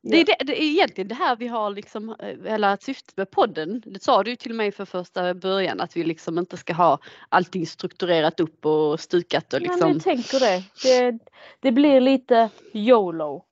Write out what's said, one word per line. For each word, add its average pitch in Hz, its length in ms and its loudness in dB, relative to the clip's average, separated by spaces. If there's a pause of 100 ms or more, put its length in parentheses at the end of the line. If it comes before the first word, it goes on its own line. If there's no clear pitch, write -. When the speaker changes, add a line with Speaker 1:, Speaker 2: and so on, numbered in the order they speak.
Speaker 1:
Det 277 200 4
är 311 40 4
det, 392 100 2 (100)
det 285 180 -4
är - 20 0
egentligen 302 420 0
det 220 80 -10
här 277 200 -2
vi 240 120 -10
har 220 220 -4
liksom, 208 500 -12
eh, 202 180 -12 (140)
hela 202 260 0
syftet - 400 -12
med 190 140 -6
podden. 208 540 -2
Det - 180 -20
sa 190 200 4
du 220 60 -4
ju 247 60 -8
till 240 180 -14
mig 208 180 -2
för 196 140 -12
första 180 480 -6
början, 185 480 -2
att 175 160 -8
vi 170 60 -4
liksom 165 340 -6
inte 175 200 -6
ska - 160 -8
ha 160 260 2 (300)
allting 180 380 -2
strukturerat 165 720 -2
upp 160 260 -4
och 151 340 0
stukat - 540 -2
och 131 80 -2
Speaker 2:
Ja, 359 100 -4
men 359 80 -2
jag 302 140 4
Speaker 1:
liksom. - 180 0
Speaker 2:
tänker 262 280 -2
det. 190 240 0 (200)
Det, 247 360 2 (400)
det 269 120 2
blir 269 300 6
lite 247 480 2 (240)
yolo. 175 760 0